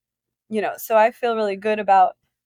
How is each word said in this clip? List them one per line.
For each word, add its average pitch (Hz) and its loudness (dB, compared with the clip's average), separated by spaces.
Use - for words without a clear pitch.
you 214 -4
know? 151 -4
So 226 -2
I 220 4
feel 233 -4
really 208 -4
good 214 -4
about 190 2